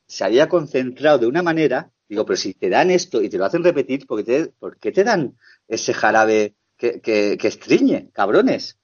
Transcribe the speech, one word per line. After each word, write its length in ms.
se 180
había 240
concentrado 720
de 80
una 160
manera, 480
digo, 160
pero 140
si 160
te 160
dan 200
esto 300
y 80
te 80
lo 80
hacen 180
repetir, 440
¿por 180
qué 200
te, 140
por 200
qué 120
te 140
dan 320
ese 240
jarabe 640
que, 240
que, 360
que 100
estriñe, 680
cabrones? 680